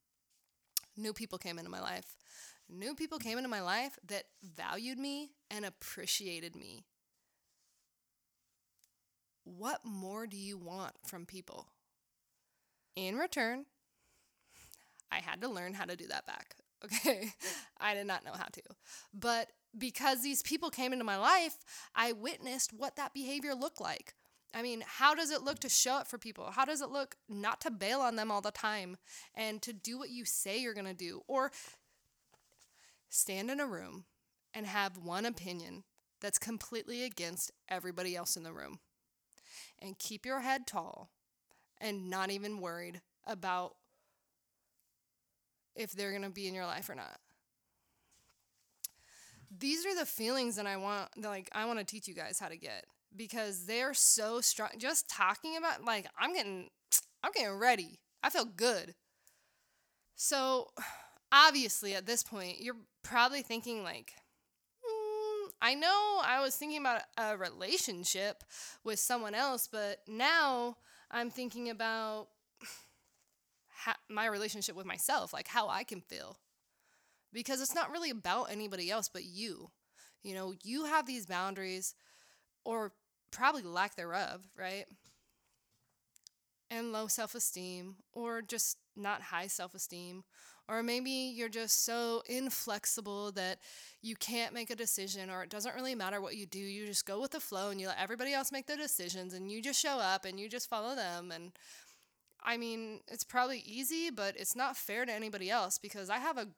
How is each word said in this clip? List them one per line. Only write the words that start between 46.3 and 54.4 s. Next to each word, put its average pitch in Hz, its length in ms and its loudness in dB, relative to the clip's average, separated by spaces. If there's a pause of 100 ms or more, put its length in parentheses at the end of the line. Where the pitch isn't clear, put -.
in 185 60 -4
your 185 120 -4
life 175 240 -4
or - 60 -8
not. 90 240 -10 (2250)
These 277 340 0
are 392 100 2
the 330 100 2
feelings 240 500 2
that 208 100 -2
I 196 120 0
want, 196 400 0
that, 214 100 -4
like, 190 240 -4
I 214 140 0
wanna 226 180 0
teach 196 240 -6
you 190 60 -10
guys 165 260 -4
how 196 80 -2
to 160 80 -8
get 127 300 -8 (300)
because 208 500 -4
they're 247 280 2
so 226 480 6